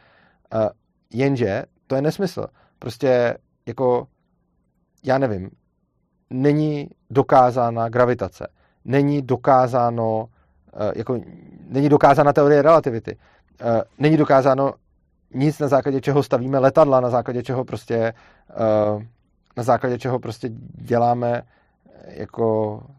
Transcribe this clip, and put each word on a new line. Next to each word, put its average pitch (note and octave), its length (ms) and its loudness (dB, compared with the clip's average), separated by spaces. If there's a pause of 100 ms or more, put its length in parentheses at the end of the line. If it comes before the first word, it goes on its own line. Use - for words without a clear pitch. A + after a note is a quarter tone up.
(540)
Eh, A2 140 -2 (440)
jenže B2 500 -2 (240)
to C3 80 -6
je C3+ 80 -2
nesmysl. E3 440 -6 (320)
Prostě B2 600 -2 (280)
jako, B2 400 -2 (960)
já C3+ 140 0
nevím, G#2 320 -4 (800)
není D3 580 -2 (220)
dokázána A#2+ 800 2
gravitace, A#2+ 600 -2 (360)
není C#3+ 380 0
dokázáno, A#2+ 1040 0 (480)
eh, G#2 220 -6
jako, B2+ 220 -6 (480)
není C#3+ 220 -2
dokázána C#3+ 440 6
teorie C#3+ 300 4
relativity, C#3+ 560 2 (420)
eh, A#2 220 0 (160)
není D3+ 180 2
dokázáno C3+ 560 2 (600)
nic, C#3+ 240 -2
na C#3+ 100 -2
základě C3+ 320 0
čeho C#3 220 0
stavíme C3+ 360 -2
letadla, C3+ 420 4
na B2 100 -2
základě B2 320 -4
čeho B2+ 220 -6
prostě, A#2 320 -8 (540)
eh, G#2+ 560 -2 (500)
na A#2+ 60 -6
základě A#2+ 360 0
čeho B2 200 -4
prostě A#2 300 -10 (260)
děláme, A#2+ 680 -2 (640)
jako, A2 720 -4 (180)